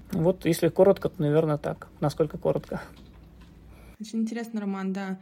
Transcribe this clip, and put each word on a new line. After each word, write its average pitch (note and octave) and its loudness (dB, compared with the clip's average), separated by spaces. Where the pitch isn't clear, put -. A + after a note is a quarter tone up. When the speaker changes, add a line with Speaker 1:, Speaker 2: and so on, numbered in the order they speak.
Speaker 1:
Вот F3+ 0
если E3+ 2
коротко, F#3 4
то, - -6
наверное, D3 2
так. - -6
Насколько D3+ 0
коротко? D#3+ -2
Speaker 2:
Очень A3+ -4
интересно, A3+ -4
Роман, F#3+ -4
да. F#3+ -4